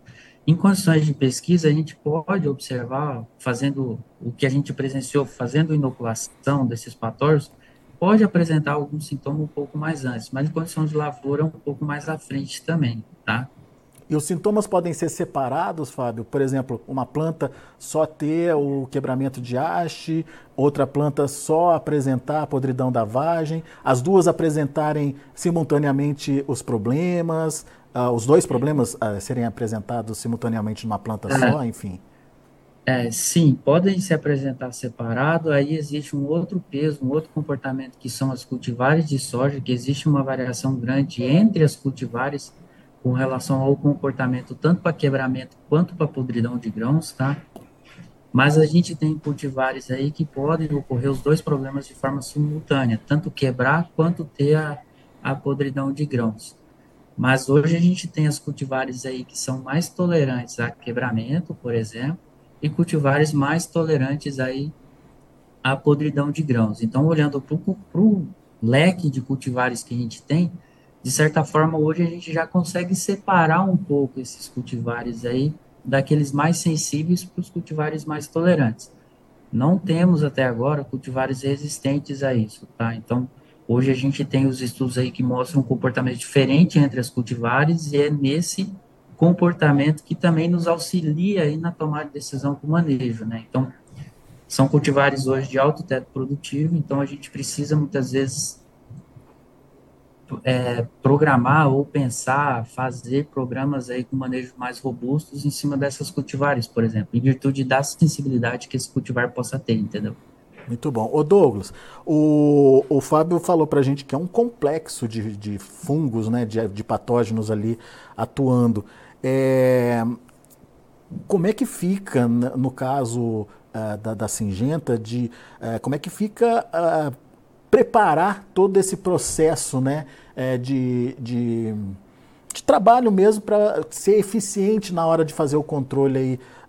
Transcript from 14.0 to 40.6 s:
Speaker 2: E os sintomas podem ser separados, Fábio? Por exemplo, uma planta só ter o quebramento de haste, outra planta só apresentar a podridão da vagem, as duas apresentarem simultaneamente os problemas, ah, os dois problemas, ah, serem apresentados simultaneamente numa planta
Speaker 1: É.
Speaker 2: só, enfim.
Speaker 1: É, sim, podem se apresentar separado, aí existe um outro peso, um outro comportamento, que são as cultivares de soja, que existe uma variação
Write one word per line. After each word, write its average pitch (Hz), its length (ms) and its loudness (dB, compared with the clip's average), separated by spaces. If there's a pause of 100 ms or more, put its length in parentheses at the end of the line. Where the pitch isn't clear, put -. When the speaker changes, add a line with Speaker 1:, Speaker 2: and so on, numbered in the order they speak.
Speaker 2:
E 151 60 0
os 151 80 0
sintomas 208 460 0
podem 175 240 0
ser 160 160 -2
separados, 156 840 -4
Fábio? 117 340 -6
Por 139 160 -2
exemplo, 131 460 -2
uma 135 180 -4
planta 156 460 -4 (260)
só 156 300 -2
ter 156 480 -2
o 139 340 0
quebramento 135 520 -4
de 120 180 -6
haste, 165 640 -2 (320)
outra 143 300 2
planta 143 400 0
só 160 480 2
apresentar 147 680 0
a 147 40 -4
podridão 131 460 -2
da 120 100 2
vagem, 160 640 -2 (180)
as 127 180 2
duas 180 280 6
apresentarem 151 880 0 (180)
simultaneamente 143 1120 0
os 131 160 -4
problemas, 160 1040 -2 (260)
ah, 123 200 0
os 117 120 0
dois 139 220 6
problemas, 135 540 0
ah, 104 180 -2
serem 123 260 -4
apresentados 110 720 -6
simultaneamente 113 680 -4
numa 104 140 -4
planta 110 260 -8
Speaker 1:
É. 135 120 0 (120)
Speaker 2:
só, 139 140 0
enfim. 101 340 -8 (880)
Speaker 1:
É, 123 240 -2
sim, 147 540 4
podem 180 340 4
se 180 160 0
apresentar 135 560 -2
separado, 131 800 -2
aí 143 260 2
existe 147 380 -8
um 139 120 -2
outro 170 440 -2
peso, 147 340 -2
um 127 60 -2
outro 156 240 -2
comportamento, 135 640 -6
que 131 100 -12
são 135 220 -2
as 127 140 -8
cultivares 131 640 0
de 139 100 -2
soja, 135 420 -2
que 127 120 -4
existe 135 360 -2
uma 143 140 4
variação 131 540 -4